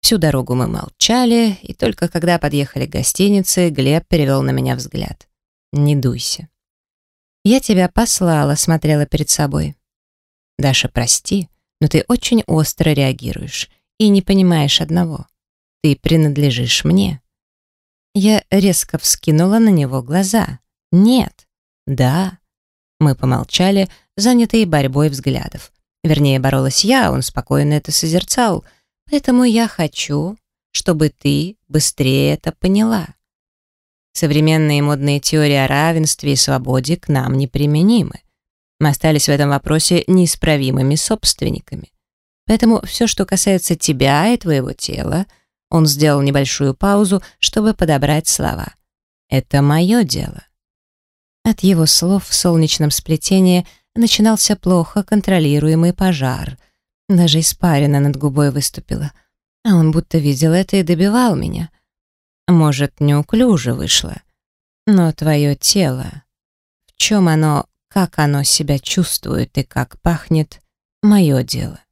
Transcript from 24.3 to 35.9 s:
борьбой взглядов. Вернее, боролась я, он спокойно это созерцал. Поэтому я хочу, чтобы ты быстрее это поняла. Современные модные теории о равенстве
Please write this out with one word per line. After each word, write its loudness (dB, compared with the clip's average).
борьбой 0
взглядов. -6
Вернее, 2
боролась 0
я, 2
он -2
спокойно -2
это -4
созерцал. -2
Поэтому 0
я 2
хочу, -6
чтобы 0
ты -4
быстрее 0
это -8
поняла. -2
Современные 2
модные 0
теории 0
о 0
равенстве 0